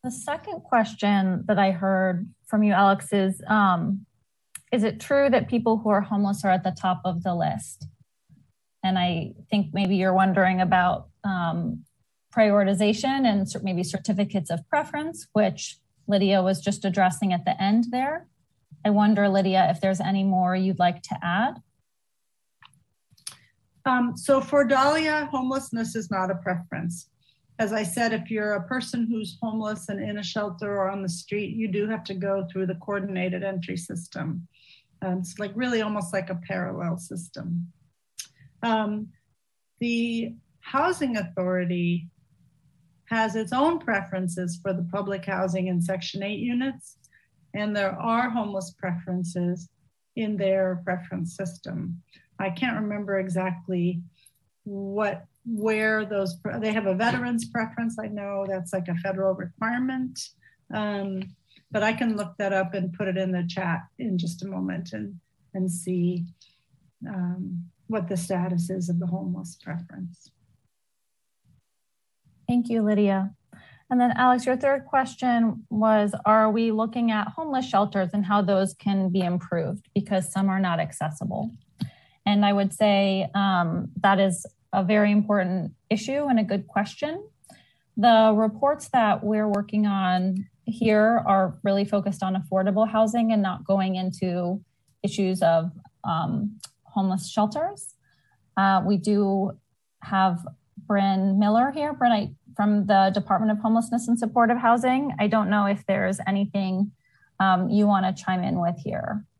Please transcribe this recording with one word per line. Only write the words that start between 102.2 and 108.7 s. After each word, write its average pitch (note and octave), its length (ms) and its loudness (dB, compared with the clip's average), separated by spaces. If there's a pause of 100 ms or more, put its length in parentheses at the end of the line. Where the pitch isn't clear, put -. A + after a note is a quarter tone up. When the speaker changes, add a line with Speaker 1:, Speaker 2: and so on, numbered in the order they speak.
Speaker 1:
from G#3 300 4
the G3 280 6
Department G#3 380 2
of G#3 60 0
Homelessness A3+ 500 0
and A#3 100 4
Supportive A#3 400 4
Housing. B3 640 2
I G#3 80 4
don't G#3 200 2
know G#3 180 2
if G3+ 200 -2
there's F#3+ 400 0
anything, G3 640 0 (480)
um, F#3 320 4
you G#3 160 4
wanna F#3+ 260 4
chime F#3 300 -2
in F3 180 -2
with E3+ 240 0